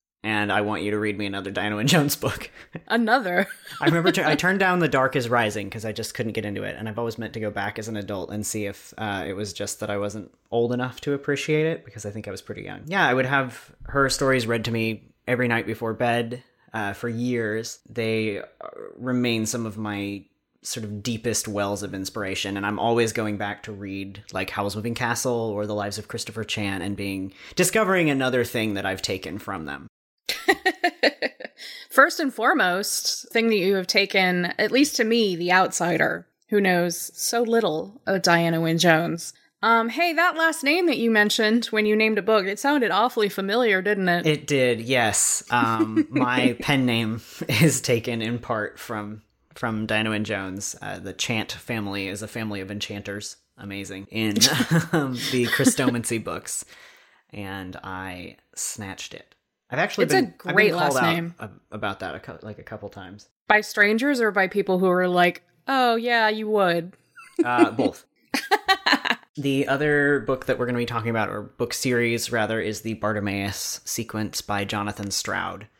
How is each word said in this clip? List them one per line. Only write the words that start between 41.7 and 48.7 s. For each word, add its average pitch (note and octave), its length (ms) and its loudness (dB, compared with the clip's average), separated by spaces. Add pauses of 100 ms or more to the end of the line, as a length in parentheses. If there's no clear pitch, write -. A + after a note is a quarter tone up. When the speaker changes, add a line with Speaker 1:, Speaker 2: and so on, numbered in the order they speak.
Speaker 2:
you G#3+ 100 4
named A3 220 4
a G3 40 2
book, G3+ 240 4
it G3+ 140 -4
sounded C#4 320 2
awfully G#3+ 380 2
familiar, G3 520 2
didn't F#3+ 280 2
it? F3 160 2
Speaker 1:
It D3+ 220 2
did, B2 340 4
yes. A#2+ 680 2
Um, A2+ 580 2
Speaker 2:
<laughs> - 40 -18
Speaker 1:
my B2 480 2
pen C3+ 260 2
name A2+ 360 0 (140)
<laughs> - 120 -8
is B2+ 340 4
taken A#2 400 0
in A#2 180 -2
part A2 380 -4